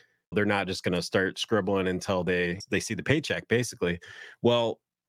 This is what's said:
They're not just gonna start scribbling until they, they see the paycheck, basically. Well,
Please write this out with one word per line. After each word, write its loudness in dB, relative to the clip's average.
They're 4
not 0
just -6
gonna 0
start 0
scribbling 0
until 0
they, 0
they 2
see -6
the -8
paycheck, 0
basically. 0
Well, 2